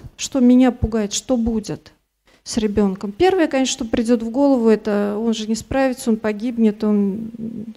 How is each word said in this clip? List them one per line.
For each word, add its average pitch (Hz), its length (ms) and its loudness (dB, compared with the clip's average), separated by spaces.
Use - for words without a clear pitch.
что - 240 -4
меня 247 320 6
пугает, 220 400 -4
что - 240 -2
будет – 226 560 -4
с - 60 -8
ребёнком. 208 560 0
Первое, 359 340 2
конечно, 262 260 -2
что - 120 -8
придёт 226 380 0
в 226 80 -6
голову, 254 380 2
это 208 500 0
он 226 160 -2
же 220 120 -6
не 226 80 -2
справится, 254 560 -2
он 220 60 2
погибнет, 220 680 -2
он 208 480 0